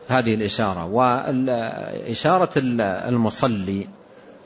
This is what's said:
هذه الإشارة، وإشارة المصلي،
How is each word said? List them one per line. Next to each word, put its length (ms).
هذه 260
الإشارة، 500
وإشارة 1700
المصلي، 760